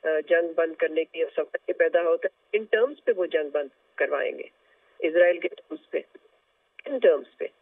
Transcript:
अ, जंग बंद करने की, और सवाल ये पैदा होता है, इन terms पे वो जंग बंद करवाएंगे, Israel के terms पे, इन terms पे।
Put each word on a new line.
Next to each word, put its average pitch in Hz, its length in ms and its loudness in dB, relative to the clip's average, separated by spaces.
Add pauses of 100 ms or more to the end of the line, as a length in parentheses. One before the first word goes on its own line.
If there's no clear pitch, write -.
(100)
अ, 156 100 0
जंग 170 280 2
बंद 165 280 -2
करने 160 280 -2
की, 160 180 -6
और 156 80 -4
सवाल - 280 -4 (100)
ये - 40 -2
पैदा 170 280 2
होता 165 320 0
है, - 280 -4
इन 220 40 -8
terms 233 340 0
पे - 140 -2
वो 180 140 0
जंग 151 260 -2
बंद 143 180 -2 (280)
करवाएंगे, - 520 -2 (540)
Israel 175 340 4
के 165 100 -6
terms - 320 -14 (120)
पे, - 120 -4 (800)
इन 277 120 -6
terms 175 280 4 (120)
पे। - 120 -8 (120)